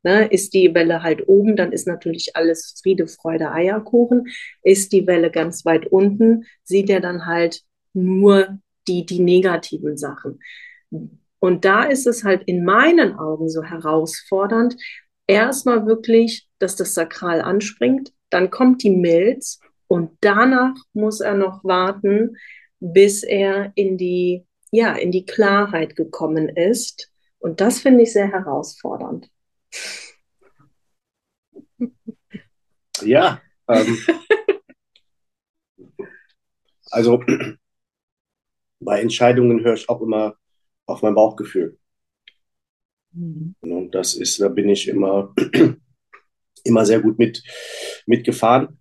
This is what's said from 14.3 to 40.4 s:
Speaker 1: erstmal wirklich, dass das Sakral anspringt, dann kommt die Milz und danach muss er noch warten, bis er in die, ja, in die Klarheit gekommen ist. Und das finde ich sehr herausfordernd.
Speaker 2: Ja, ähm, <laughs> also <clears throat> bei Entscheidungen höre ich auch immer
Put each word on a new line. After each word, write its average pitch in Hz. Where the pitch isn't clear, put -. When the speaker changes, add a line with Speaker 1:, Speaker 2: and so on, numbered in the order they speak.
Speaker 1:
erstmal 226
wirklich, 226
dass 190
das 175
Sakral 165
anspringt, 240
dann 185
kommt 254
die 208
Milz 180
und 170
danach 254
muss 214
er 202
noch 190
warten, 196
bis 196
er 196
in 190
die, 180
ja, 214
in 180
die 185
Klarheit 202
gekommen 156
ist. 180
Und 165
das 233
finde 254
ich 226
sehr 202
herausfordernd. -
Speaker 2:
Ja, 143
ähm, 113
<laughs> 330
also 120
<clears throat> -
bei 104
Entscheidungen 120
höre 117
ich -
auch 120
immer 107